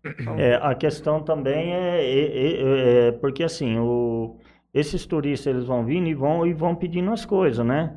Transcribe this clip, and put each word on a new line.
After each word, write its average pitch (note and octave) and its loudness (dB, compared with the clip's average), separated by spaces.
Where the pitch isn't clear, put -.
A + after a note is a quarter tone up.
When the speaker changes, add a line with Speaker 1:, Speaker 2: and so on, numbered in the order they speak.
Speaker 1:
Então A#2 -6
Speaker 2:
É, B2+ 4
a C#3 0
questão D3+ -2
também D#3 -2
é, F3 0
é, C3+ 2
é, C3 4
é A#2+ 4
porque C#3 -2
assim, B2+ -2
o, A#2 -2
esses D3 -2
turistas, D3 -2
eles B2 -2
vão A#2+ -2
vindo E3 0
e D#3+ 0
vão, D3+ 0
e F3 2
vão E3 0
pedindo F3 -2
as A3+ -4
coisas, C#3+ 2
né? D3 0